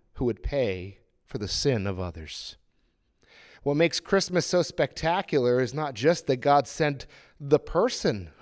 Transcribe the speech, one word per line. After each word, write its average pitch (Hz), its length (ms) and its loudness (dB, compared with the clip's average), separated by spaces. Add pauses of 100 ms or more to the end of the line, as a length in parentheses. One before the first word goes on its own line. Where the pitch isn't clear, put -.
(140)
who 131 120 -4
would 113 180 -2
pay 98 560 -4 (260)
for - 140 -10
the 101 80 -4
sin 110 400 0
of 92 120 -4
others. - 580 -10 (1080)
What 143 120 0
makes 160 240 2
Christmas 180 460 0
so 180 160 2
spectacular 151 960 0
is 123 140 -2
not 143 220 -6
just 151 320 2
that 131 100 2
God 143 300 4
sent 147 400 -2 (320)
the 143 180 4
person 165 720 -2 (120)